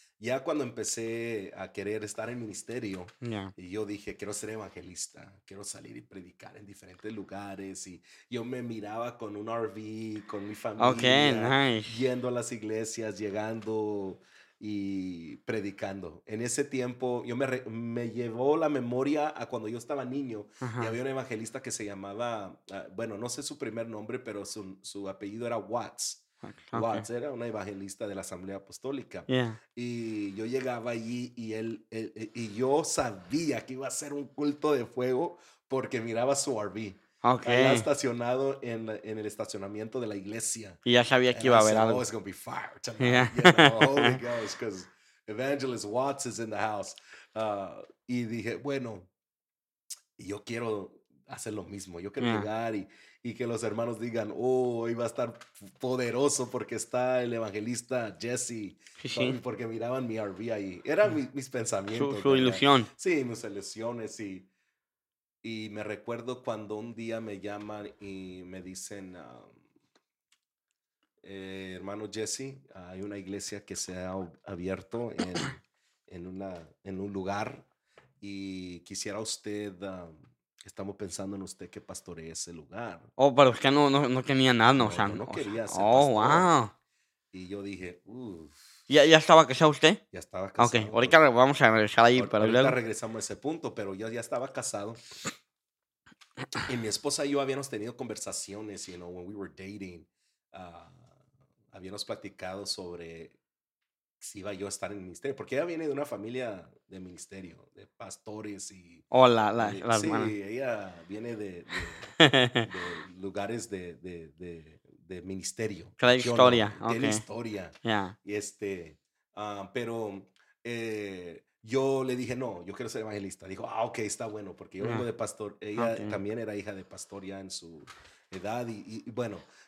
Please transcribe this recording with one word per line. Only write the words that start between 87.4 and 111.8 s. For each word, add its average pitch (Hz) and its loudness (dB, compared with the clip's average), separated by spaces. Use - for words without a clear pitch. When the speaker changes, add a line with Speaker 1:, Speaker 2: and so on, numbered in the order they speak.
Speaker 1:
yo 101 -8
dije, 92 -10
"Uf". 101 -14
Speaker 2:
¿Ya, 147 10
ya 156 12
estaba 160 12
casado 151 6
usted? 156 6
Speaker 1:
Ya 90 -10
estaba 92 -8
Speaker 2:
Ok, - -20
Speaker 1:
casado. 113 4
Speaker 2:
ahorita 120 8
re-, 151 10
vamos 131 8
a 120 10
regresar 110 6
ahí, 123 8
Speaker 1:
Ahor-, - 0
Speaker 2:
pero 107 4
Speaker 1:
ahorita 113 6
Speaker 2:
luego 131 6
Speaker 1:
regresamos 113 -4
a 110 -6
ese 104 -6
punto, 156 -6
pero 98 -6
yo 110 -8
ya 117 -8
estaba 123 -4
casado. 113 -6
Y 123 -2
mi 110 -4
esposa 143 -2
y 143 0
yo 143 2
habíamos 135 -4
tenido 113 -6
conversaciones, 104 -10
you 90 -14
know, 87 -14
when 90 -12
we 104 -12
were 95 -10
dating, 95 -12
ah, 85 -18
habíamos 98 -12
platicado 98 -8
sobre 85 -10
si - -14
iba 98 -8
yo 95 -6
a - -6
estar 95 -8
en 101 -10
el 92 -14
ministerio, 92 -8
porque - -6
ella 147 0
viene 160 -6
de 143 -2
una 139 -4
familia 110 -8
de 92 -16
ministerio, 90 -16
de 101 -20
pastores 104 -12
y 90 -20
Speaker 2:
Oh, 127 10
la, 110 6
la, 110 0
Speaker 1:
y 98 -8
Speaker 2:
la 113 4
Speaker 1:
sí, 104 -2
Speaker 2:
hermana. 110 0
Speaker 1:
ella 104 -6
viene 113 -8
de, 95 -10
de, - -10